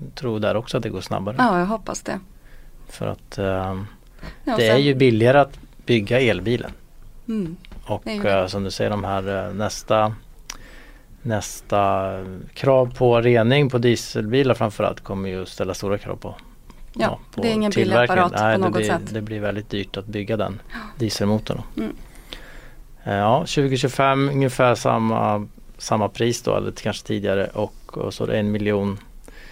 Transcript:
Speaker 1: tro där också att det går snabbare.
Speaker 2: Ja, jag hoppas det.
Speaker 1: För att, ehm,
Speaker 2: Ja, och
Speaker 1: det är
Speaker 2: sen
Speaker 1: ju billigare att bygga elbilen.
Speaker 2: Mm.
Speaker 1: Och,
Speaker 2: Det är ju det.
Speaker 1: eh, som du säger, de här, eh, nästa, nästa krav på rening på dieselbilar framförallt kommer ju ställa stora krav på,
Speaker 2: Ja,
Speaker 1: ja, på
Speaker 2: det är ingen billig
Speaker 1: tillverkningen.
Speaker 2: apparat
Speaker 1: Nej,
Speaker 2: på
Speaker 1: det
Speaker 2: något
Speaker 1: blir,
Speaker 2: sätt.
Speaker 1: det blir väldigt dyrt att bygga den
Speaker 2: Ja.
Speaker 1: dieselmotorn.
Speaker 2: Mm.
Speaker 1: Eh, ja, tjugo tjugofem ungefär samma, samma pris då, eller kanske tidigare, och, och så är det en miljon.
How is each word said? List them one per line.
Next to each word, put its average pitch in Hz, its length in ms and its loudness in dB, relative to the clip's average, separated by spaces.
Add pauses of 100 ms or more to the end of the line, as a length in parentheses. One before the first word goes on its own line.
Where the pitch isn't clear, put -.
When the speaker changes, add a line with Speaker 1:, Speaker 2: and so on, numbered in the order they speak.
(140)
Speaker 1:
tro 113 240 -4
där 101 180 0
också - 200 -4
att 117 60 -2
det 113 60 -6
går 95 120 -6
snabbare. 101 380 -6
Speaker 2:
Ja, 220 200 2
jag 175 80 0
hoppas - 360 -6
det. - 180 -8 (680)
Speaker 1:
För - 180 -8
att, - 320 -8
ehm, 95 480 -4 (580)
Speaker 2:
Ja, 269 80 -2
och 220 60 0
Speaker 1:
det 113 100 4
är 110 60 6
Speaker 2:
sen 139 80 6
Speaker 1:
ju 143 120 4
billigare 123 440 6
att 143 200 4 (280)
bygga 117 340 4
elbilen. 110 500 0 (580)
Speaker 2:
Mm. 185 280 -4 (300)
Speaker 1:
Och, 104 180 -4
Speaker 2:
Det - 60 -8
är 214 40 -4
ju 104 80 -4
det. 98 180 4
Speaker 1:
eh, 92 60 2
som 98 180 -4
du 95 60 -4
säger, 110 200 -2
de 101 140 -2
här, 98 440 -2
eh, 95 60 -8
nästa, 107 600 0 (1080)
nästa 98 840 0 (460)
krav 131 420 4
på 120 240 6
rening 123 500 6
på 127 80 0
dieselbilar 120 760 2
framförallt 104 460 -2
kommer 95 280 -6
ju 92 180 -6
ställa 92 280 -6
stora 101 240 -2
krav 98 180 -10
på, 95 180 -12 (580)
Speaker 2:
Ja, - 80 -8
Speaker 1:
ja, - 180 0 (160)
på 214 80 -6
Speaker 2:
det 233 60 2
är 226 40 2
ingen 214 180 0
billig 208 140 2
Speaker 1:
tillverkningen. 180 400 4
Speaker 2:
apparat 107 180 0
Speaker 1:
Nej, 110 140 4
Speaker 2:
på 98 60 2
Speaker 1:
det - 60 2
Speaker 2:
något - 80 0
Speaker 1:
blir, 107 100 2
Speaker 2:
sätt. 101 280 -2
Speaker 1:
det 110 80 -4
blir 107 180 -6
väldigt 104 300 -4
dyrt 101 260 -6
att 98 100 -8
bygga 107 300 -4
den 98 240 -4 (120)
Speaker 2:
Ja. - 40 -12 (220)
Speaker 1:
dieselmotorn. 110 640 -2 (140)
Speaker 2:
Mm. 220 160 -4 (1120)
Speaker 1:
Eh, 104 100 -2
ja, 113 320 2
tjugo 139 300 0
tjugofem 135 520 2
ungefär 131 460 2
samma, 113 720 0 (300)
samma 107 300 0
pris 120 340 -2
då, 104 140 0
eller 101 160 -4
kanske - 340 -8
tidigare, 98 400 -2
och, - 520 -8
och 104 160 -6
så 117 100 -6
är 113 40 -2
det 113 100 0
en 104 120 0
miljon. 101 480 -2 (540)